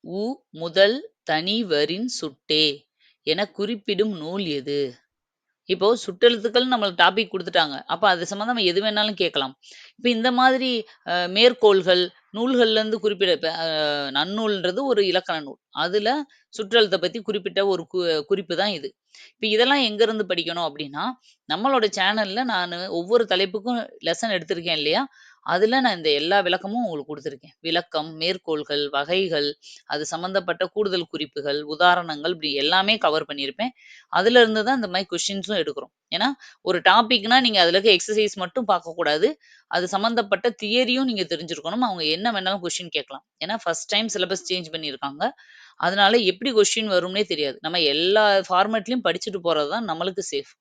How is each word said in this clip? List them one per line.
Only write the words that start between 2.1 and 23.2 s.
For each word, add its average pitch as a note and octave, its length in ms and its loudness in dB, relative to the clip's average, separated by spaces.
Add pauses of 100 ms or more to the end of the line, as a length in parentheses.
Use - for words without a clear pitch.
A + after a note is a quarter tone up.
சுட்டே D#3 540 -2 (640)
என F3 240 0
குறிப்பிடும் G#3 640 -2
நூல் F3 360 -6
எது?" C#3+ 280 -4 (880)
இப்போ F#3 180 2 (100)
சுட்டெழுத்துக்கள் A#3 720 2
நம்மளுக்கு G#3 320 -2
டாபிக் F#3+ 300 4
குடுத்துட்டாங்க. E3+ 480 -2 (100)
அப்ப E3+ 200 -2
அது F3 180 2
சம்பந்தமா A3 380 -4
எது F3 180 2
வேணாலும் G#3+ 360 -2
கேட்கலாம். C#3 360 -2 (400)
இப்ப - 160 -4
இந்த A#3 220 0
மாதிரி, C4 380 2 (380)
அ, F3 80 -2 (140)
மேற்கோள்கள், G3 760 6 (300)
நூல்கள்ல A#3 440 2
இருந்து G#3+ 220 -2
குறிப்பிட, G3 340 0
இப்ப, D#3+ 180 -2 (100)
அ, E3 60 -2 (460)
நன்னூல்ன்றது F#3+ 720 -2
ஒரு G#3+ 200 2
இலக்கண F3+ 360 -2
நூல். C#3 180 -14 (200)
அதுல G3+ 300 0 (440)
சுற்றெழுத்த G#3 440 2
பத்தி F3+ 240 -4
குறிப்பிட்ட F#3+ 460 -4
ஒரு F3 200 0
கு-, E3 380 -2
குறிப்பு F#3 300 -2
தான் G3 180 -2
இது. C#3 160 -8 (400)
இப்ப - 180 -10
இதெல்லாம் B3 360 4
எங்க G#3+ 200 0
இருந்து G#3+ 220 0
படிக்கணும் E3+ 420 -4
அப்படின்னா, D3 380 -8 (440)
நம்மளோட A3 440 2
சேனல்ல G3+ 540 0
நானு F3+ 300 -2 (160)
ஒவ்வொரு G3 320 2